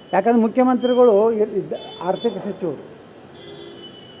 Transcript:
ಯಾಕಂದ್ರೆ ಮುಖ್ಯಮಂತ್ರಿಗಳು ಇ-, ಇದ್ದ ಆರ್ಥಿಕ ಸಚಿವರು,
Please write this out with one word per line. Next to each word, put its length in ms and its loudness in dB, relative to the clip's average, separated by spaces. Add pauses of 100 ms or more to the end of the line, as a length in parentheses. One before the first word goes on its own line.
(120)
ಯಾಕಂದ್ರೆ 300 4
ಮುಖ್ಯಮಂತ್ರಿಗಳು 720 4 (180)
ಇ-, 280 -2
ಇದ್ದ 120 -8 (300)
ಆರ್ಥಿಕ 300 -2
ಸಚಿವರು, 520 -8 (1400)